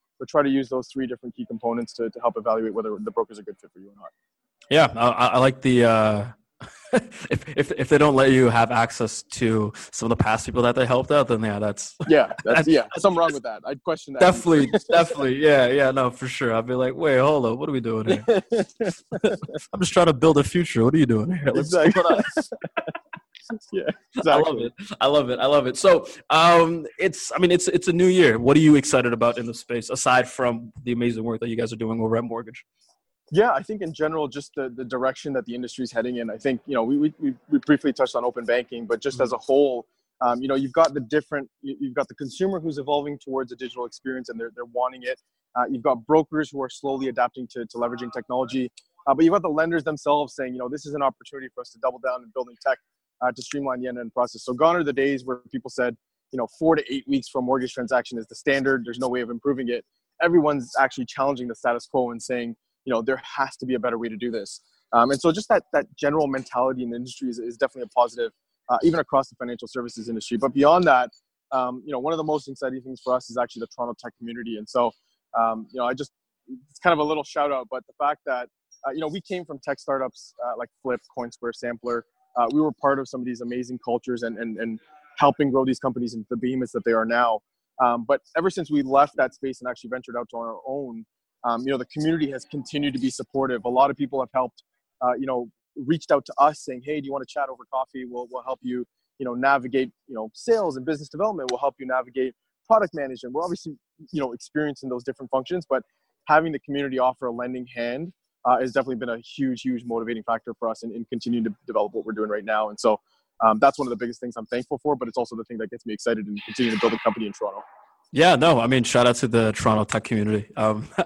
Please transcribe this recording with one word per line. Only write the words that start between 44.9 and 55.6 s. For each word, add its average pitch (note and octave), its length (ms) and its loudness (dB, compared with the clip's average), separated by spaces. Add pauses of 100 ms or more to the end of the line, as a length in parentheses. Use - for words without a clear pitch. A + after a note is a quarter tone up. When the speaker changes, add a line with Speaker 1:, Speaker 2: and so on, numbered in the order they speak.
Speaker 1:
it. B2+ 140 -6 (400)
Uh, B2 120 0
you've B2 120 -6
got A#2+ 240 -2
brokers D#3 440 0
who C#3 100 -8
are C3 80 -6
slowly C3+ 400 -6
adapting B2 440 -4
to, A#2+ 120 -10
to A#2 140 -12
leveraging A#2+ 340 -6
technology. B2 580 -4 (360)
Uh, C#3 80 4
but D#3 100 4
you've E3 80 6
got G3+ 80 2
the E3+ 80 -4
lenders D#3+ 360 0
themselves D3 500 -2
saying, B2+ 180 -8
you B2+ 60 -10
know, B2 100 -8
"This C#3+ 160 -10
is C#3+ 80 -12
an D3 80 -6
opportunity C3 540 -4
for B2 80 -12
us - 80 -20
to A2+ 80 -20
double B2+ 200 -4
down B2+ 240 -6
and A2+ 120 -20
building B2 200 -8 (120)
tech, C3 100 0 (480)
uh, B2+ 80 0
to B2+ 100 -16
streamline C3+ 380 -6
the B2+ 80 -6
end-to-end A#2+ 240 -10
process." B2 320 -4
So B2+ 80 -6
gone D#3+ 240 4
are E3+ 80 0
the C#3+ 80 -2
days C3+ 320 0
where B2+ 140 -6 (120)
people B2+ 200 -10